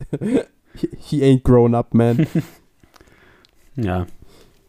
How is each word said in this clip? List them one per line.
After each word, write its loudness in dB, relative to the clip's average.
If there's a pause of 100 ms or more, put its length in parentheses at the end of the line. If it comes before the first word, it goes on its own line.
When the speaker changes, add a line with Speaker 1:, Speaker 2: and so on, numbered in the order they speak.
(760)
Speaker 1:
He, -8 (100)
he -6
ain't 4
grown 4
up, -4
man. 0
Speaker 2:
<laughs> -4 (1400)
Ja. -4 (640)